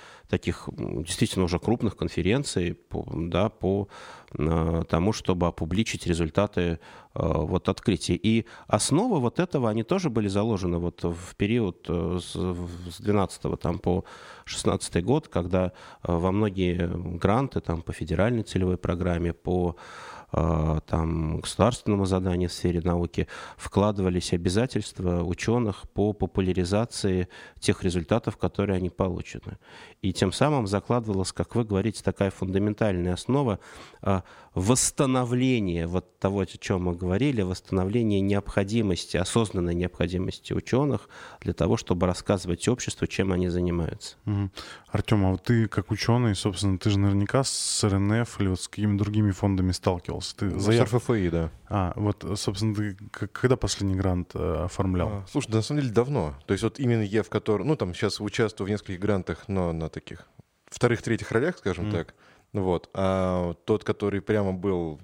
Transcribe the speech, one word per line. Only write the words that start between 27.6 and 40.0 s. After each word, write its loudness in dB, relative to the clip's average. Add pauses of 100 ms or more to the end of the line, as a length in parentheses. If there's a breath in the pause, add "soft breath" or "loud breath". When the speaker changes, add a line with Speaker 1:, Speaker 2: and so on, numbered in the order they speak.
Speaker 1:
результатов, 0
которые 0
они -2
получены. -6 (440 loud breath)
И 0
тем 4
самым 2
закладывалась, 0
как -4
вы 4
говорите, 0
такая 0
фундаментальная 0
основа, 0 (420 loud breath)
э, 2 (320 loud breath)
восстановления 2
вот -4
того, 2
о 2
чем -2
мы 0
говорили, 0
восстановления 0
необходимости, 0
осознанной 0
необходимости -2